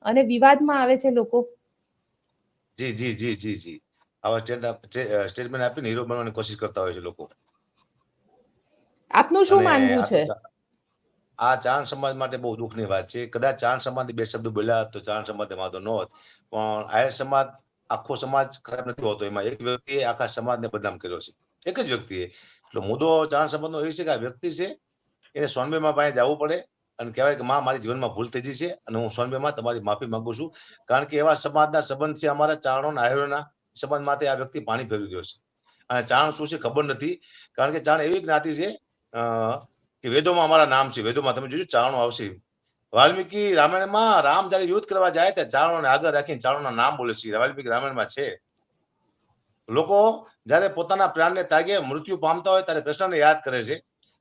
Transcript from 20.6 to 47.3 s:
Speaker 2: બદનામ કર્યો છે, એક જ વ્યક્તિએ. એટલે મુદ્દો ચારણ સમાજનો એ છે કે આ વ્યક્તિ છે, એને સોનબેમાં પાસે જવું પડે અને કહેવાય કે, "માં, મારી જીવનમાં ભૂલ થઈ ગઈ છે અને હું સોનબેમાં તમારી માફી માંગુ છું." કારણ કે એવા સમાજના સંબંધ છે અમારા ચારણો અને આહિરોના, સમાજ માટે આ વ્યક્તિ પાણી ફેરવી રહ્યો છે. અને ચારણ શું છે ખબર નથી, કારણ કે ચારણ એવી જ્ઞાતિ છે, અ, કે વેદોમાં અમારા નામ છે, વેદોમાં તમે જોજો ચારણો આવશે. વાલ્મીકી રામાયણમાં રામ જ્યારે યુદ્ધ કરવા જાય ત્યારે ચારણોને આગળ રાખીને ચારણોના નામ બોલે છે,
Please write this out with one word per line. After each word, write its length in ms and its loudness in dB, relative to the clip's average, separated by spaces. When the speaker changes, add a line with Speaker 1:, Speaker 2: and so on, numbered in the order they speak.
Speaker 2:
બદનામ 300 -6
કર્યો 220 -10
છે, 140 -18
એક 100 -4
જ 80 -4
વ્યક્તિએ. 380 -6
એટલે 600 -12
મુદ્દો 380 2
ચારણ 220 0
સમાજનો 340 -6
એ 100 -4
છે 120 -8
કે 60 -2
આ 60 2
વ્યક્તિ 360 -6
છે, 280 -6
એને 100 -2
સોનબેમાં 500 -2
પાસે 160 2
જવું 260 2
પડે 220 -2
અને 120 -8
કહેવાય 240 2
કે, 60 -10
"માં, 220 0
મારી 160 -2
જીવનમાં 340 -4
ભૂલ 140 -6
થઈ 140 -6
ગઈ 120 -10
છે 160 -6
અને 280 -8
હું 120 -2
સોનબેમાં 460 -4
તમારી 240 -4
માફી 260 -4
માંગુ 280 -6
છું." 220 -10
કારણ 160 2
કે 140 -4
એવા 160 4
સમાજના 460 2
સંબંધ 380 -4
છે 100 -2
અમારા 280 2
ચારણો 320 -2
અને 140 -2
આહિરોના, 480 -2
સમાજ 260 -4
માટે 260 0
આ 80 2
વ્યક્તિ 240 -8
પાણી 260 -4
ફેરવી 200 -4
રહ્યો 160 -10
છે. 200 -18
અને 140 0
ચારણ 300 2
શું 140 -8
છે 100 -8
ખબર 260 -2
નથી, 380 -6
કારણ 160 0
કે 80 -4
ચારણ 220 2
એવી 180 0
જ્ઞાતિ 340 0
છે, 260 -4
અ, 60 -6
કે 60 -4
વેદોમાં 360 4
અમારા 200 8
નામ 260 2
છે, 100 -6
વેદોમાં 340 0
તમે 120 -8
જોજો 160 -6
ચારણો 340 2
આવશે. 440 -4
વાલ્મીકી 600 4
રામાયણમાં 680 4
રામ 280 2
જ્યારે 160 2
યુદ્ધ 200 0
કરવા 240 2
જાય 220 4
ત્યારે 180 -4
ચારણોને 400 2
આગળ 220 4
રાખીને 280 -2
ચારણોના 320 -2
નામ 260 2
બોલે 160 -2
છે, 180 -8